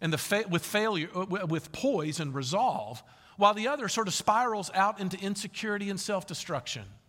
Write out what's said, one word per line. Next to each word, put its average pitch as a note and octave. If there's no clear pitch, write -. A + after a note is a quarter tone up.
and E3
the D#3
fa-, G#3
with E3+
failure, G#3
uh, F3+
w-, F#3+
with D#3
poise D#3+
and C#3+
resolve, C3
while G3+
the G#3+
other C#4+
sort G#3+
of D#3
spirals A3
out G3+
into F#3+
insecurity G3+
and F#3+
self-destruction. E3+